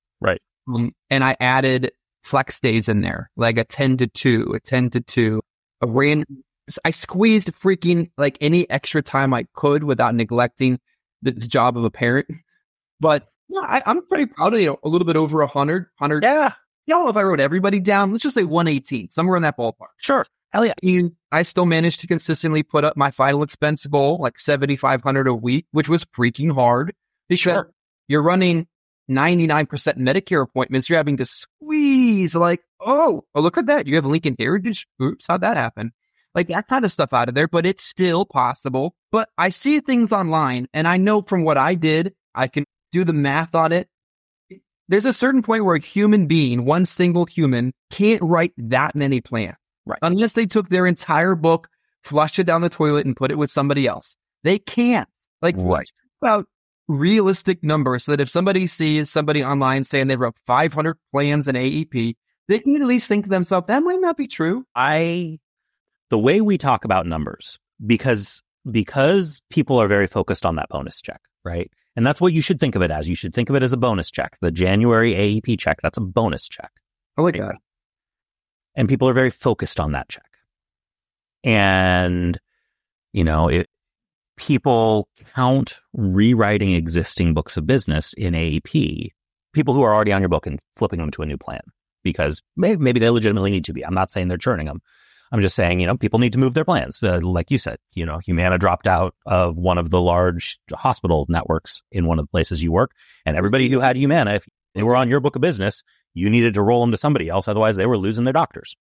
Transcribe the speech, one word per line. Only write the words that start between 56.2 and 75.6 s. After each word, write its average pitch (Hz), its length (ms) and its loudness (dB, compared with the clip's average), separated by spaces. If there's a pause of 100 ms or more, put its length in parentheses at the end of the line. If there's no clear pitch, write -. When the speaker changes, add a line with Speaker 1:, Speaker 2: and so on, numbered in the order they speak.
Speaker 2:
about 214 240 2 (420)
realistic 185 760 2
numbers 143 400 0
so - 100 -4
that 143 80 0
if 135 80 -2
somebody 185 380 0
sees 151 420 -2
somebody 147 340 0
online 135 400 0
saying 135 240 -2
they 135 100 0
wrote 120 180 -2 (100)
five 143 280 2
hundred 156 240 -4 (140)
plans 147 360 0
in 131 80 -2
A 127 100 -2
E 147 200 -2
P, 117 320 -4 (300)
they 214 120 2
can 277 220 0
at 269 60 0
least 247 200 0
think 208 180 0
to 196 40 -10
themselves, 180 380 0
"That 262 160 0
might 370 180 0
not 339 160 -2
be 269 100 -6
true." 185 380 -4 (100)
Speaker 1:
I, 160 640 -2 (720)
the 113 100 0
way 147 220 4
we 208 160 2
talk 131 280 0
about 95 200 0
numbers, 78 540 -8 (260)
because, 110 560 0 (280)
because 147 720 0 (100)
people 135 260 2
are 110 100 4
very 101 200 4
focused - 380 -4
on 85 100 0
that 73 140 -6
bonus - 320 -10
check, - 200 -16 (240)
right? 85 260 -8 (240)
And 117 100 0
that's 147 160 0
what 180 120 4
you 160 80 2
should 151 180 -2
think 135 160 0
of 98 60 2
it 85 100 2
as. 76 180 -4
You 87 60 0
should 85 180 -10
think 120 160 -2
of 139 60 0
it 131 80 2
as 127 100 0
a 131 40 0
bonus 113 340 -2
check, - 280 -8
the 85 120 0
January 107 640 2
A 101 140 0
E 107 120 -2
P 113 160 -2
check. - 240 -2